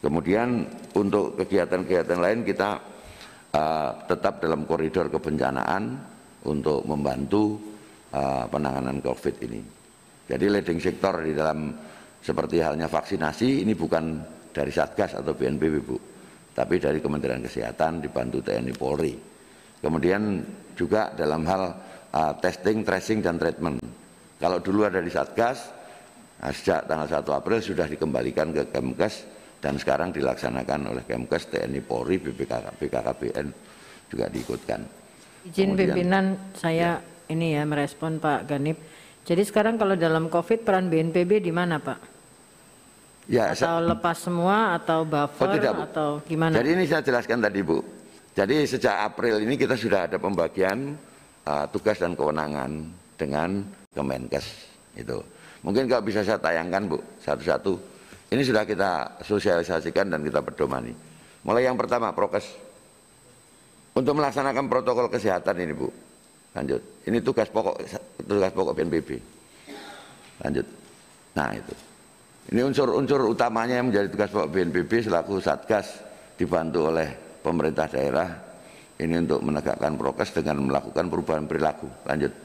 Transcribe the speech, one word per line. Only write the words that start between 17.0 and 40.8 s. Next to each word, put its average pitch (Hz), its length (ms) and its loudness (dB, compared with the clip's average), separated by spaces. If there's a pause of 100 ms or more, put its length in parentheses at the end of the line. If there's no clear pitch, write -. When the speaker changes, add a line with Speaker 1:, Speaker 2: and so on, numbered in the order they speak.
Speaker 1:
Kesehatan 76 560 -2
dibantu 64 400 -4
T 50 160 -2
N 62 80 -2
I 64 80 -4
Polri. 71 400 -2 (640)
Kemudian 90 640 0 (320)
juga 95 400 0
dalam 78 320 0
hal, 92 320 0 (320)
uh, 76 320 2
testing, 104 400 0
tracing, 98 400 0
dan 85 160 2
treatment. 78 400 0 (640)
Kalau 87 160 2
dulu 101 320 2
ada 92 80 0
di 87 160 -2
Satgas, 113 560 0 (720)
nah, 69 80 -4
sejak - 400 0
tanggal 78 160 0
satu 73 240 -2
April 87 320 2
sudah 90 240 0
dikembalikan 73 640 0
ke 73 240 0
Kemkes 65 560 -2 (320)
dan 71 160 -2
sekarang 71 320 0
dilaksanakan 65 800 -2
oleh 60 160 -6
Kemkes, 62 480 -2
T - 80 0
N 65 160 -2
I 67 80 -6
Polri, 62 320 0
B 65 160 -4
P 69 160 -4
K 58 160 -2
K, - 20 -8 (140)
B 73 80 -2
K 62 80 0
K 58 160 0
B 60 160 -4
N 73 240 -4 (560)
juga - 160 -2
diikutkan. 60 560 -6 (640)
Speaker 2:
Izin 190 320 0
Speaker 1:
Kemudian, 185 160 4
Speaker 2:
pimpinan 185 320 2 (320)
saya 170 400 2
Speaker 1:
ya. - 320 -16
Speaker 2:
ini 160 240 0
ya 147 160 2
merespon 151 480 -2
Pak 143 320 0
Ganip. 147 320 -2 (440)
Jadi 175 160 2
sekarang 214 400 2
kalau 196 160 4
dalam 160 320 2
covid 175 320 2
peran 190 240 4